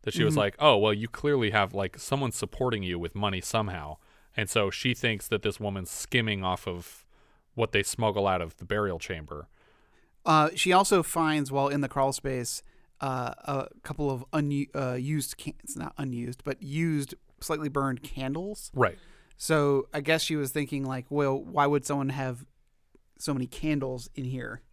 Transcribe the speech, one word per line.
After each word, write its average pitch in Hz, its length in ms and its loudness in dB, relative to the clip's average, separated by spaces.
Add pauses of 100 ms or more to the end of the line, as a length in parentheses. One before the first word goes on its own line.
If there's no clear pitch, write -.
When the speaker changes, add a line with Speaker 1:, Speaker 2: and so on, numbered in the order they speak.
Speaker 1:
that 110 120 -4
she 165 120 2
was - 80 4
Speaker 2:
Mm-hmm. - 60 4
Speaker 1:
like, 101 200 2
"Oh, 147 180 10
well, 107 160 6
you 107 140 -2
clearly 131 440 2
have, 98 220 4
like, 98 240 -4
someone 135 360 -2
supporting 117 500 -2
you 87 160 -2
with 85 160 -6
money 98 240 0
somehow." 90 600 -4 (360)
And 107 140 -2
so 101 200 4
she 123 240 -2
thinks 110 360 -2
that 107 140 0
this 107 180 -2
woman's 98 300 -4
skimming 110 520 0
off 92 240 -2
of 87 380 -10 (500)
what 113 160 0
they 101 120 2
smuggle 104 440 0
out 92 140 2
of 82 160 -8
the - 80 -12
burial 98 340 0
chamber. 76 480 -10 (760)
Speaker 2:
Uh, 156 300 6
she 185 180 4
also 190 300 6
finds, 156 500 0
while 139 160 2
in 143 100 0
the 139 80 0
crawl 135 240 2
space, 127 500 -4 (380)
uh, 127 320 -4 (140)
a 139 220 -2 (160)
couple 147 280 -2
of 131 220 -4
un-, 143 320 0 (100)
uh, 131 200 -2
used 139 420 -2
can-, - 160 -10 (100)
it's - 140 -10
not 156 220 -8
unused, 123 440 -6
but 135 180 -6
used, 151 520 -2 (260)
slightly 151 300 -2
burned 135 340 0
candles. 147 680 -6
Speaker 1:
Right. 117 240 4 (400)
Speaker 2:
So 143 560 2
I 151 80 -2
guess 156 220 2
she 160 120 -2
was 139 160 -2
thinking, 139 320 -2
like, 131 260 -6
"Well, 143 300 2
why 143 280 2
would 143 180 2
someone 143 240 -2
have 131 340 -6 (760)
so 151 160 -2
many 127 100 -2
candles 131 680 -2
in 135 100 -6
here?" 120 360 -8 (120)